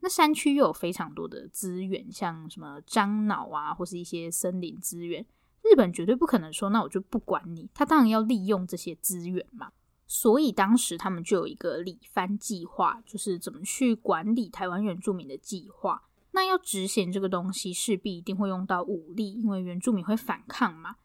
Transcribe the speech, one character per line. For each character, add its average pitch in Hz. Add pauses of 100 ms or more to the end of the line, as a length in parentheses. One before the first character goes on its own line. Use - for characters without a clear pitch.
那 359
山 311
区 302
又 277
有 156
非 175
常 160
多 165
的 -
资 185
源， 190
像 160
什 165
么 147
樟 214
脑 185
啊， 151
或 180
是 175
一 175
些 170
森 180
林 170
资 170
源。 170 (380)
日 427
本 196
绝 170
对 233
不 311
可 247
能 160
说 196
，“那 214
我 143
就 139
不 -
管 - (120)
你。” 165
他 294
当 311
然 247
要 220
利 220
用 190
这 -
些 175
资 175
源 185
嘛。 - (340)
所 240
以 285
当 202
时 175
他 190
们 170
就 190
有 165
一 151
个 156
理 175 (120)
番 196
计 180
划， -
就 -
是 180
怎 -
么 131
去 233
管 196
理 233
台 -
湾 180
原 185
住 202
民 170
的 135
计 -
划。 - (280)
那 381
要 370
执 202
行 190
这 196
个 190
东 185
西， 180
势 196
必 190
一 170
定 202
会 202
用 185
到 180
武 165
力， 202
因 226
为 196
原 180
住 247
民 190
会 214
反 208
抗 214
嘛。 165